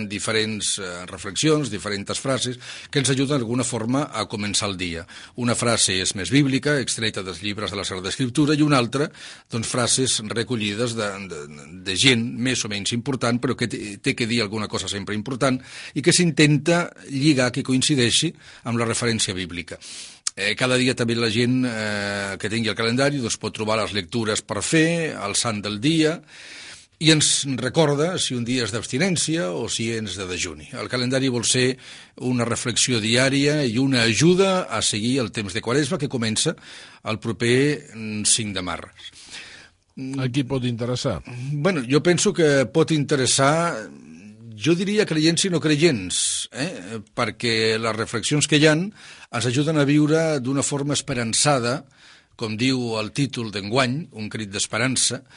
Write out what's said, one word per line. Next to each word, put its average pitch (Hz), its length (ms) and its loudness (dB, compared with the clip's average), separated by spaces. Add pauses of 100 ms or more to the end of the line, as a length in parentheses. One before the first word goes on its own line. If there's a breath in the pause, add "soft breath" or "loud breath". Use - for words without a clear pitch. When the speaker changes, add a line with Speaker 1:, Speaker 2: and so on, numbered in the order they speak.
Speaker 1:
diferents, 107 720 -2
eh, 90 260 -10
reflexions, 107 640 -2
diferents 101 500 -6
frases 127 380 -2 (340 loud breath)
que - 120 -2
ens 131 100 2
ajuden 135 240 0
d'alguna 120 260 0
forma 123 480 -2
a 110 140 -4
començar 104 460 -4
el 95 80 -6
dia. 85 240 -4 (340 loud breath)
Una 120 180 0
frase 107 460 2
és 90 160 -2
més 87 160 -4
bíblica, 135 480 4
extreta 110 420 -4
dels 92 200 -10
llibres 104 280 -6
de 101 60 -6
la 95 80 -4
Sagrada 92 240 -6
Escriptura, 139 480 2
i 147 60 4
una 147 160 6
altra, 127 320 0 (400 loud breath)
doncs, 113 180 -4
frases 123 560 0
recollides 110 720 -2
de, 107 140 -2 (180)
de, 78 140 -10 (480)
de 95 40 -2
gent 117 300 4 (140)
més 123 260 0
o 113 80 -6
menys 101 240 -4
important, 120 420 0
però 123 160 -2
que 123 140 -2
té, 101 320 -8
té 139 160 0
que 123 100 -2
dir 117 140 0
alguna 104 260 -4
cosa 98 220 -6
sempre 101 260 -6
important 127 460 -2 (320 loud breath)
i 156 80 -4
que 156 100 4
s'intenta 156 800 4 (220)
lligar, 131 420 2
que 135 100 -2
coincideixi 131 680 2 (320 loud breath)
amb 117 140 0
la 117 80 2
referència 113 500 0
bíblica. 87 400 -8 (600 loud breath)
Eh, 101 220 0
cada 127 220 2
dia 127 180 2
també 117 160 0
la 117 160 0
gent, 123 380 2
eh, 101 720 -4
que 107 100 -4
tingui 110 220 0
el 98 60 -6
calendari, 131 440 0
doncs, 110 160 -2
pot 107 160 -6
trobar 110 240 0
les 98 160 -2
lectures 107 480 -2
per 104 240 -4
fer, 160 480 2
el 101 240 -4
sant 104 240 -2
del 104 180 -6
dia, 156 380 2 (800 loud breath)
i 156 120 4
ens - 340 4 (140)
recorda 143 640 2
si 127 140 -4
un 120 100 -2
dia 123 200 0
és 101 60 -4
d'abstinència 160 800 0
o 123 160 -4
si 117 240 -2
és 107 260 -6
de 98 120 -6
dejuni. 85 380 -6 (100)
El 110 120 -6
calendari 127 380 0
vol 120 180 0
ser 127 300 2 (460 loud breath)
una 123 260 0
reflexió 117 540 0
diària 135 640 4
i 113 160 0
una 131 260 4
ajuda 180 600 4
a 110 120 -2
seguir 117 400 0
el 101 120 -4
temps 101 200 -6
de 110 100 -4
Quaresma, 139 340 0
que 135 100 -4
comença 113 460 0 (500 loud breath)
el 107 140 -4
proper, 123 760 0
mm, 107 300 -6
cinc 104 300 0
de 95 80 -4
març. 82 480 -8 (1080 loud breath)
Speaker 2:
A 131 100 0
qui 135 140 0
pot 127 220 -2
interessar? 120 560 -2 (320)
Speaker 1:
Bueno, 147 340 0
jo 139 160 2
penso 175 300 4
que 143 340 4
pot 160 240 2
interessar, 143 960 2 (680)
jo 117 180 2
diria 202 320 2
creients 160 380 2
i 196 60 0
no 165 100 2
creients, 147 920 2
eh? 113 460 -8 (160)
Perquè 110 640 0
les 110 180 -2
reflexions 113 520 0
que 151 100 6
hi 143 80 8
han 160 220 4 (420 loud breath)
ens 117 160 -2
ajuden 147 320 2
a 143 60 6
viure 151 560 4
d'una 135 220 -2
forma 139 320 -2
esperançada, 123 880 0 (500 loud breath)
com 110 240 -6
diu 123 400 0
el 107 160 -4
títol 120 400 -2
d'enguany, 123 580 0
Un 107 160 -8
crit 107 220 -8
d'esperança, 117 720 -2 (140 loud breath)